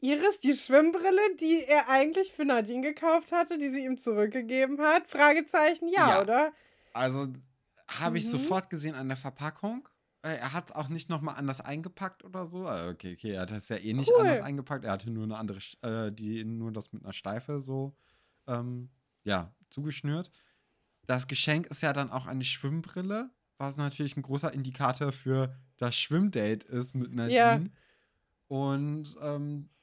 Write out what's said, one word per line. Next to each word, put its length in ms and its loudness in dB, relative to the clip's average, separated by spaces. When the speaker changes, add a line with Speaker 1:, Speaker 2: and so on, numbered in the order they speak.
Speaker 1:
Iris 400 2
die 140 4
Schwimmbrille, 840 6
die 240 2
er 240 4
eigentlich 440 4
für 120 -4
Nadine 380 2
gekauft 500 0
hatte, 260 0
die 100 -2
sie 160 -4
ihm 140 -2
zurückgegeben 800 0
hat? 280 4
Fragezeichen, 800 4
ja, 300 6
Speaker 2:
Ja. 20 4
Speaker 1:
oder? 320 2
Speaker 2:
Also, 340 -2
hab 280 -2
ich 120 0
Speaker 1:
Mhm. 0 -
Speaker 2:
sofort 420 -2
gesehen 240 -6
an 140 -6
der 100 -4
Verpackung. 720 -8
Äh, 160 -6
er 140 -4
hat's 200 -8
auch 160 -6
nicht 220 -8
nochmal 260 -4
anders 240 -4
eingepackt 640 -10
oder 240 -10
so. 180 -10
Äh, 240 -4
okay, 240 -10
okay, 180 -8
er 100 -4
hat 100 -6
das 160 -8
ja 100 -4
eh 160 -4
nicht 220 6
Speaker 1:
Cool. 0 -
Speaker 2:
anders 240 4
eingepackt. 440 -6
Er 80 -2
hatte 180 -6
nur 140 -6
eine 140 -6
andere 220 -8
Sch-, 240 -18
äh, 280 -4
die, 320 -6
nur 280 -6
das 200 -10
mit 120 -14
einer 100 -10
Schleife 460 -8
so, 360 -6
ähm, 420 -6
ja, 300 -2
zugeschnürt. 600 -6
Das 220 -2
Geschenk 400 0
ist 140 -8
ja 100 2
dann 180 -4
auch 160 -6
eine 180 -4
Schwimmbrille, 840 -4
was 180 -6
natürlich 400 -4
ein 60 -2
großer 320 -2
Indikator 580 -2
für 440 0
das 180 -2
Schwimmdate 720 0
ist 280 -4
mit 180 -4
Speaker 1:
Ja. 380 6
Speaker 2:
Nadine. 100 -8
Und, 720 -4
ähm, 500 -6